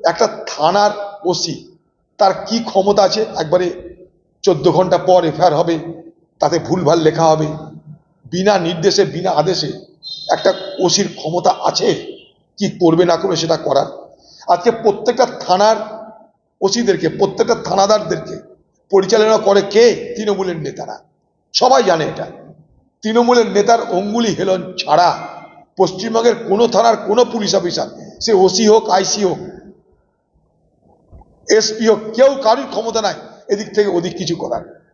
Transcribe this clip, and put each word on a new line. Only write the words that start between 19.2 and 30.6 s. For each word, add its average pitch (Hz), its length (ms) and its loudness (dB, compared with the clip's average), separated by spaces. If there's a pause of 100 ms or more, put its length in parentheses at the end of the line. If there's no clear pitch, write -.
করে 196 140 4 (120)
কে? 226 120 6 (280)
তৃণমূলের 190 520 -4
নেতারা, - 300 -12 (580)
সবাই 262 360 4
জানে 160 220 2
এটা। - 160 -10 (760)
তৃণমূলের 233 520 2
নেতার 226 260 4 (160)
অঙ্গুলি 208 420 -2
হেলন 190 200 0 (220)
ছাড়া 160 280 4 (720)
পশ্চিমবঙ্গের 220 560 0 (140)
কোনো 214 180 2
থানার 226 280 2 (120)
কোনো 220 140 2 (120)
পুলিশ 208 260 -4
অফিসার, 170 300 -4 (340)
সে 226 80 0 (140)
ওসি 196 260 2
হোক, 214 120 6 (120)
আইসি 196 320 -2
হোক, 165 120 -2 (2250)